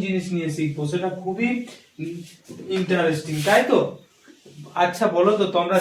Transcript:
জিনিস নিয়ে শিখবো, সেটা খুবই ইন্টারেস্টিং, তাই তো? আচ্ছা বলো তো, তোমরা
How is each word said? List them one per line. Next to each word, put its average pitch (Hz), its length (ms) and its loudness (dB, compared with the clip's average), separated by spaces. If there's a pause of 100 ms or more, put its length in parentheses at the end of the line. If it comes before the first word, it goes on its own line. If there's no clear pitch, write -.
জিনিস 185 220 -2 (100)
নিয়ে 160 200 -2
শিখবো, 151 260 -2 (100)
সেটা 180 180 -2 (120)
খুবই 202 280 -2 (1300)
ইন্টারেস্টিং, 165 580 0 (120)
তাই 220 140 6 (100)
তো? - 80 6 (1040)
আচ্ছা 175 220 0 (100)
বলো 190 240 6
তো, 196 60 2 (120)
তোমরা 180 240 2